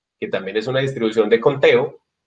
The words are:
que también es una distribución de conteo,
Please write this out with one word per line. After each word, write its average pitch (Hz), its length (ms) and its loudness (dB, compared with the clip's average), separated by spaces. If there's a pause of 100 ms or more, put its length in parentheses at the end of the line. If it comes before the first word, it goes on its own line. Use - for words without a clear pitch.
(180)
que 107 100 -10
también 98 300 -6
es 110 80 -2
una 131 140 -2
distribución 113 500 -2
de 113 100 4
conteo, 139 640 2 (240)